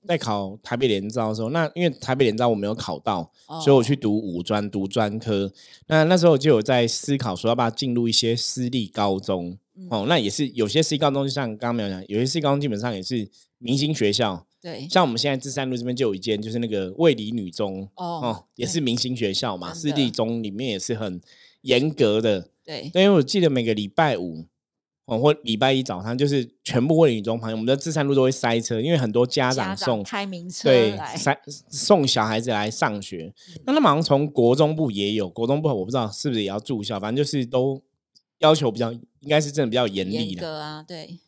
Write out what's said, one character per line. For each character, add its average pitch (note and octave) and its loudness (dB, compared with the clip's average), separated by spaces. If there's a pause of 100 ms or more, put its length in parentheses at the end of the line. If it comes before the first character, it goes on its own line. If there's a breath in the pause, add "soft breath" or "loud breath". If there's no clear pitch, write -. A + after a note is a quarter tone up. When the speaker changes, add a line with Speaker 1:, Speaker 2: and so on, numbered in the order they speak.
Speaker 1:
在 E3+ 0
考 G2+ -4
台 - -4
北 C3 2
联 G2+ 0
招 A2 -2
的 G#2+ -4
时 G#2+ -6
候， A2+ -4
那 D#3 -2
因 F3 -2
为 F3 4
台 C3+ -2
北 C3+ 4
联 A2 2
招 A#2+ 2
我 A#2 4
没 G2+ -2
有 G#2 -2
考 F2 -6
到， F#2 -4 (140 soft breath)
Speaker 2:
哦。 D#3 -12
Speaker 1:
所 D3+ 6
以 C#3 10
我 B2+ 6
去 C3 2
读 A2+ -2
五 F#2+ -4
专， G#2 -2
读 G2 -4
专 G#2+ -2
科。 G2+ -2 (360 loud breath)
那， D#3 4
那 E3+ 4
时 F3 4
候 D#3+ 8
就 C#3 2
有 A#2 6
在 A#2+ 2
思 C#3 -2
考 A#2+ -4
说 G2+ -2
要 A#2 2
不 B2 0
要 A2+ 2
进 B2 -4
入 A#2+ 0
一 A2+ 0
些 A#2 2
私 B2 -2
立 A#2+ -2
高 G2 0
中。 F#2 -4 (180)
Speaker 2:
嗯。 F#3+ -16
Speaker 1:
哦， G#2+ -2
那 D#3+ 4
也 G#2+ 0
是 C#3 -2
有 A2+ 0
些 D3+ 2
私 D#3 0
立 D3 -2
高 D3 2
中， C#3 -2
就 C#3 -2
像 C3 -4
刚 A#2+ -4
刚 A#2+ 0
没 A#2 -2
有 G2+ -2
讲， F#2 -6
有 G#2 -2
些 B2 2
私 C3+ -2
立 D#3+ -2
高 D3 2
中 C#3 2
基 C#3+ -2
本 G#2+ -2
上 A#2 -4
也 F#2+ -6
是 A2 -4 (300 soft breath)
明 B2 -2
星 D3 0
学 G#2 2
校。 G2+ -2 (140)
Speaker 2:
对。 D#3 -12
Speaker 1:
像 F#3 4
我 D#3+ 4
们 A#2 -2
现 C#3 0
在 C3+ -2
至 C3+ -8
善 C3 -4
路 B2+ -2
这 A#2+ -6
边 B2 -4
就 B2+ 0
有 G2+ -2
一 F#2+ -6
间， G#2 -2
就 A2 -8
是 A#2 -4
那 A#2 -2
个 G2 -4
卫 D#3+ 6
理 G#2+ -6
女 G#2+ -4
中， G2 -6
Speaker 2:
哦， F3+ -10
Speaker 1:
哦， C#3 -6 (120)
也 A#2+ -4
是 E3 -2
明 A#2+ 2
星 B2 -2
学 A2 -2
校 G2+ -2
嘛， F2 -10
Speaker 2:
对。 - -12
真 F2 -4
的。 D3 -2
Speaker 1:
私 C#3+ 2
立 B2 2
中 A2+ -2
里 G#2+ -6
面 A2+ -6
也 G#2 -2
是 A#2+ -4
很 G#2 -6 (440 soft breath)
严 B2+ 4
格 A2+ 2
的。 G#2 0 (120)
Speaker 2:
对。 D3+ -10
Speaker 1:
因 F3+ 2
为 G3 8
我 F#3 6
记 D#3+ 0
得 E3+ 4
每 B2+ 2
个 A2+ 2
礼 G#2 -2
拜 C#3 2
五， E2 -8 (600)
哦， A#2 -2
或 D3 4
礼 A2+ -2
拜 B2 4
一 C3+ 2
早 F#2+ -6
上， A#2 -4
就 C#3 2
是 C#3 0 (140)
全 B2 0
部 D#3+ 4
卫 D#3+ 6
理 A#2 0
女 G#2+ -4
中 A2+ -4
旁 A2 -6
边， A2 -4
我 A2+ -4
们 A2 -4
的 C3 4
至 D3 -6
善 D3 0
路 C#3 2
都 C#3 6
会 B2+ 4
塞 A#2 0
车， A2+ -2
因 C3+ -2
为 E3+ 4
很 B2 0
多 A#2+ 4
家 B2+ 0
长 A#2+ -4
送， A#2 -2
Speaker 2:
家 G#2 -6
长 - -
开 G3+ -6
名 F3 -12
车 E3+ -2
来。 A#2 4
Speaker 1:
对， D#3+ -8
塞， C#3+ 0 (320)
送 D3 4
小 A2 2
孩 A2 0
子 A#2+ -6
来 G#2+ -2
上 G#2+ -4
学。 F2 -12 (180 loud breath)
Speaker 2:
嗯。 E3 -18
Speaker 1:
那 C4 0
他 D#4 2
们 - 2
好 D#3 4
像 D#3+ 0
从 C#3+ 2
国 B2+ 4
中 D3+ 2
部 D#3 -2
也 G2+ -2
有， G#2 -2
国 A2+ -6
中 C#3 0
部 D#3 -2
我 G#2+ -2
不 G2 -8
知 B2+ -2
道 A2 -2
是 C#3+ -6
不 B2 -2
是 A2 0
也 G2+ -2
要 G2 -4
住 G#2+ -6
校， G#2 -6
反 G#2+ -4
正 C#3+ 0
就 C#3 0
是 C3+ -2
都 C3 -2 (560)
要 D#3 8
求 C#3+ 2
比 G#2 -8
较， A#2 0
应 - -16
该 D3+ 4
是 C#3+ 0
真 C#3+ 0
的 - -2
比 A2 -4
较 B2 2
严 F#2+ -2
厉 G2+ -4
的。 - -2
Speaker 2:
严 C3 -6
格 D#3+ -10
啊， D3+ -12
对。 E3+ -14